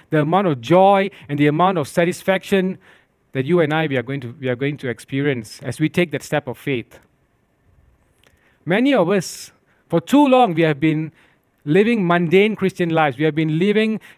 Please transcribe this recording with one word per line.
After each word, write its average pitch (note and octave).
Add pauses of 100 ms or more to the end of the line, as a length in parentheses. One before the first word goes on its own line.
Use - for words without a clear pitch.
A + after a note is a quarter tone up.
(100)
the D#3
amount F3
of C#3
joy F#3+ (180)
and D3
the D3
amount E3+
of D3
satisfaction F#3 (540)
that C3+
you E3+
and D3+
I, D#3+
we C3+
are B2
going C3+
to, A#2+
we B2+
are B2
going C#3
to C3+
experience C3+
as C3
we D#3
take F3
that C3+
step -
of A#2+
faith. B2+ (1600)
Many A#3+
of F3
us, - (380)
for E3
too C#4+
long, B3
we D#3+
have D3+
been D#3 (520)
living G3+
mundane F3
Christian F3+
lives. D#3
We D3+
have D#3
been D#3
living G#3 (200)